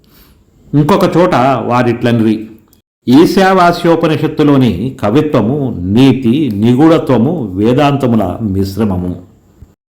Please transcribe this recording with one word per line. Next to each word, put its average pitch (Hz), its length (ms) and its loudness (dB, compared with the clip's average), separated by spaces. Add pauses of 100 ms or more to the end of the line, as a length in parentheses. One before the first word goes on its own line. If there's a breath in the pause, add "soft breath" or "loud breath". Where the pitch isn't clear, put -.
(720 soft breath)
ఇంకొక 160 440 2
చోట 175 140 2 (320)
వారిట్లనిరి, 117 840 -2 (600)
"ఈశావాస్యోపనిషత్తులోని 156 1900 2
కవిత్వము, 131 800 -2
నీతి, 120 760 0
నిగూఢత్వము 127 1000 0
వేదాంతముల 120 840 0
మిశ్రమము." 95 720 -4 (800)